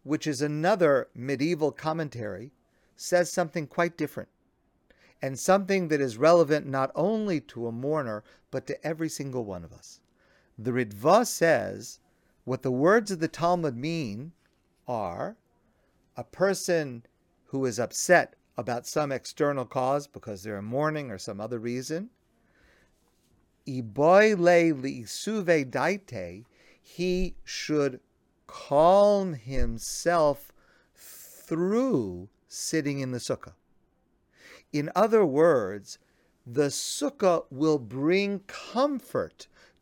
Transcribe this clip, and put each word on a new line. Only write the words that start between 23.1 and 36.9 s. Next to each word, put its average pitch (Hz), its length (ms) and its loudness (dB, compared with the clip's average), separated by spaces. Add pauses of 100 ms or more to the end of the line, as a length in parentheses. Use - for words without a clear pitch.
"Iboy 147 720 4
le 170 360 6
li'isuve 139 960 -2
daite," 120 720 -6 (360)
he 180 640 -4
should 143 560 -2 (460)
calm 190 880 4
himself 135 1160 0 (440)
through 165 1300 -2 (200)
sitting 143 500 -4
in 131 140 -4
the 123 60 -4
sukkah. - 340 -6 (1200)
In 147 240 -4
other 214 280 4
words, 127 760 2 (460)
the 139 220 0
sukkah - 840 -2